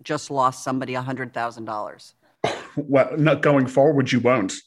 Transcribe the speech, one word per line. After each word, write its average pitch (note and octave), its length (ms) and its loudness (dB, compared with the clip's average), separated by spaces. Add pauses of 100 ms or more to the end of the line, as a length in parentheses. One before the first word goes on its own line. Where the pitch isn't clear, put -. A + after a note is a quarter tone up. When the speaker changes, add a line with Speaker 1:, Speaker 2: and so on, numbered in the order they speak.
Speaker 1:
just - 280 -6
lost C3 340 0
somebody C3 300 -4
a B2+ 80 -4
hundred B2+ 320 -8
thousand A#2 320 -6
dollars. G#2 480 -10 (640)
Speaker 2:
Well, C#3+ 400 2
not D3 240 4
going C#3+ 260 4
forward, C#3 460 2
you B2 80 2
won't. A2+ 320 2 (140)